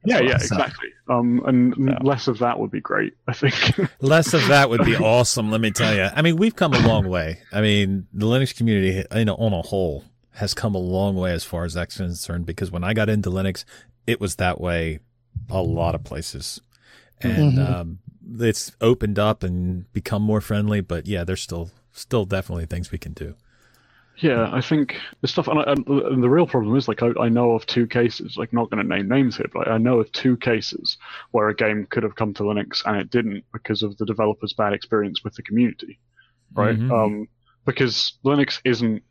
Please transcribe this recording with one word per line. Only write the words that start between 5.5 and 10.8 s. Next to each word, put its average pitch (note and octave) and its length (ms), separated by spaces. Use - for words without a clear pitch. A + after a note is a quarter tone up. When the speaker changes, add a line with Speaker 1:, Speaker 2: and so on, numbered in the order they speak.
Speaker 3:
let A2 100
me A2 120
tell A2 200
you. G2 120
I D3+ 80
mean, E3 140
we've A3 180
come D#3+ 180
a B2 140
long G#2+ 220
way. E2 320
I G2+ 80
mean, G2+ 520
the G#2 140
Linux B2+ 300
community, F#2+ 480
you A2+ 80
know, G2+ 100
on A2 180
a F2 80
whole E2+ 440
has - 200
come G#2 220
a - 20
long F#2 380